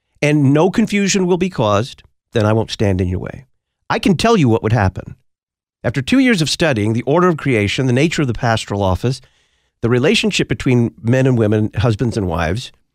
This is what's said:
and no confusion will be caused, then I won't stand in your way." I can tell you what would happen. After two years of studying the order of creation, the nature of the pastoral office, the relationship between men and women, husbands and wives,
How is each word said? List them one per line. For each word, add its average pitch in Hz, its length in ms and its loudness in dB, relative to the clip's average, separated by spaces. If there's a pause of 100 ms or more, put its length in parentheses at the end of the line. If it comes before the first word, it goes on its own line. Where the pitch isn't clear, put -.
(200)
and 147 320 2
no 165 180 4
confusion 202 560 0
will 180 100 2
be 185 120 -2
caused, 107 540 -2 (300)
then 110 120 0
I 104 80 2
won't 110 200 0
stand 98 280 0
in 92 80 0
your 90 120 -4
way." - 260 -14 (420)
I 214 120 -2
can 196 160 0
tell 226 200 2
you 143 120 2
what 110 140 2
would 110 100 0
happen. 101 420 -2 (720)
After 123 180 -4
two 254 160 0
years 240 240 2
of 143 80 -2
studying 113 420 0
the 117 100 -2
order 175 260 2
of 165 80 0
creation, 123 500 -2
the 127 60 0
nature 147 300 0
of 131 60 -2
the 113 60 -4
pastoral 110 480 -2
office, 98 380 -2 (600)
the 113 80 0
relationship 160 580 0
between 123 520 0
men 131 280 2
and 123 100 2
women, 107 380 0
husbands 117 400 0
and 98 100 -2
wives, 85 460 -4 (220)